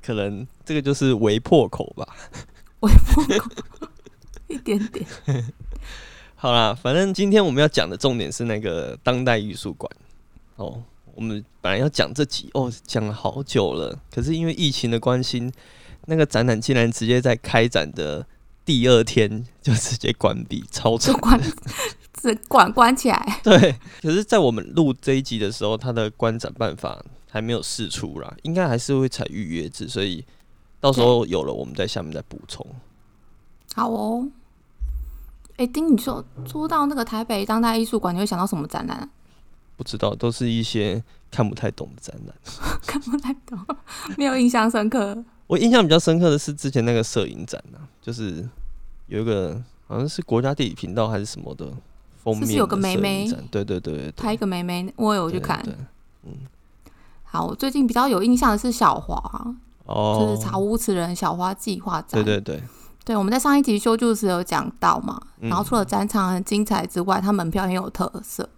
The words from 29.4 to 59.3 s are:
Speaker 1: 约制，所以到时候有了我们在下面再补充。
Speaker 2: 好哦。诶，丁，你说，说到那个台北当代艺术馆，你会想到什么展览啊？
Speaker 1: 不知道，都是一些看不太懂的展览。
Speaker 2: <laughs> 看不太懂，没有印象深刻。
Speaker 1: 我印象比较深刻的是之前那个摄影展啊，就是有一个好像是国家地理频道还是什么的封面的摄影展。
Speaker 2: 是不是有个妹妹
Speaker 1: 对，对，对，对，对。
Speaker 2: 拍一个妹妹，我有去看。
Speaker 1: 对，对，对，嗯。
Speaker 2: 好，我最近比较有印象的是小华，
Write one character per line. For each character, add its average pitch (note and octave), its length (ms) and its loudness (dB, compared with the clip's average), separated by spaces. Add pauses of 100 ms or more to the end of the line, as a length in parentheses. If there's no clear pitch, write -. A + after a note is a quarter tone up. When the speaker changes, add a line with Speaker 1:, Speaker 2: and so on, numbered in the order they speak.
Speaker 1:
约 E2 120 -4
制， - 200 -10
所 F2 160 -4
以 F2+ 200 -4 (560)
到 C#3 140 4
时 B2+ 80 2
候 A#2+ 240 6
有 E2+ 180 -2
了 C2+ 80 -4
我 B1+ 140 -6
们 B1 80 -12
在 G2 140 -2
下 F#2 160 -6
面 D#2 100 -10
再 - 140 -8
补 - 200 -16
充。 - 180 -14 (1080)
Speaker 2:
好 A#3 160 -2
哦。 A3+ 400 -4 (1300)
诶， B3 100 0
丁， D4 260 0
你 A#3 60 6
说， A3+ 260 -4 (220)
说 D#4 220 -6
到 D#4 180 2
那 C#4+ 80 -2
个 C4 100 -2
台 A3 200 -6
北 G#3+ 200 -2
当 A3 160 0
代 A3+ 160 2
艺 A3+ 80 2
术 A3+ 160 -2
馆， F3+ 140 -2
你 F3 60 -4
会 G#3 60 0
想 G3 120 -2
到 F3+ 80 0
什 G3 100 -4
么 D3+ 120 -4
展 - 180 -6
览 - 100 -6
啊？ - 140 -14 (680)
Speaker 1:
不 - 80 -12
知 - 140 -10
道， G#2 160 0
都 A#2 180 -2
是 A#2+ 160 -2
一 A#2 140 0
些 G#2+ 420 -2 (280)
看 A2+ 160 0
不 - 80 -6
太 - 160 -4
懂 - 240 -12
的 - 60 -20
展 - 140 -16 (120)
览。 - 80 -18 (260)
Speaker 2:
<laughs> - 240 -4
看 C#4+ 160 -4
不 B3+ 160 -4
太 C#4 160 -4 (120)
懂， A#3 120 -12 (600)
没 C#4+ 80 0
有 C4 120 0
印 B3 100 4
象 A#3 220 2
深 A3 180 0
刻。 A3 360 -4 (240)
Speaker 1:
我 F3 100 0
印 A#3 140 4
象 A#3+ 100 8
比 E3 80 4
较 D#3+ 80 6
深 E3 220 4
刻 F3 100 6
的 D3 80 4
是 D3 160 -4
之 C#3+ 160 -6
前 B2 160 0
那 A#2+ 80 2
个 A2+ 100 2
摄 A2 220 -2
影 A#1 180 -10
展 - 160 -12 (140)
啊， - 80 -20 (180)
就 B2+ 140 -10
是 G2+ 340 -6 (600)
有 G#2 140 -4
一 A2+ 40 -2
个 G2 340 -2 (280)
好 A2 100 -6
像 C3 100 -2
是 - 140 -6
国 A#2 180 0
家 C3+ 140 0
地 C3+ 160 -2
理 D#2+ 60 -10
频 F2+ 180 -10
道 A2 140 0
还 A2 100 -2
是 G2+ 80 -4
什 - 160 -12
么 - 140 -12
的 - 100 -12 (580)
封 A2 140 -2
面 - 40 -6
的 - 40 -2
摄 - 0 -
影 - 0 -
展。 - 0 -
Speaker 2:
是 - 0 -
不 - 60 0
是 - 60 0
有 G#3 100 2
个 G3+ 100 -4
妹 F#3+ 180 0
妹 G3 320 -2 (220)
Speaker 1:
对， G2+ 140 -4
对， F2+ 160 -4
对， - 0 -
对， D#2 180 -8
对。 C#2+ 140 -10
Speaker 2:
拍 G#3+ 220 -4
一 A3+ 40 -4
个 - 80 -4
妹 F3+ 160 -4
妹， F3+ 340 -6
我 G#3+ 200 0
有 E3+ 160 -2
去 F3+ 80 -4
看。 - 240 -4
Speaker 1:
对， A3+ 80 -8
对， - 40 -12
对， C3+ 100 -14 (400)
嗯。 - 120 -16 (840)
Speaker 2:
好， - 240 -4
我 - 80 -6
最 C4+ 160 -2
近 C4+ 160 2
比 A3+ 80 0
较 B3+ 120 4
有 A3+ 140 2
印 B3 160 4
象 B3+ 140 4
的 G#3 80 2
是 B3 120 -2
小 F#3 280 2
华， - 560 -8 (300)